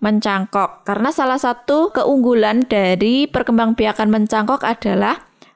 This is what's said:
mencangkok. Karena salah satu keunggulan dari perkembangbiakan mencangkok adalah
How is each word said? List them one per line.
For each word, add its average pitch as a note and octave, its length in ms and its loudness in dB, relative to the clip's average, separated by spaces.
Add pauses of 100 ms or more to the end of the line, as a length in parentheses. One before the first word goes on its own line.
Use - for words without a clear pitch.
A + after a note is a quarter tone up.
mencangkok. G3+ 880 -2
Karena G#3+ 240 -2
salah C4 240 -2
satu C#4+ 560 0
keunggulan A#3+ 720 2
dari G#3 640 0
perkembangbiakan A3+ 800 0
mencangkok G#3+ 560 0
adalah G#3+ 640 -2 (280)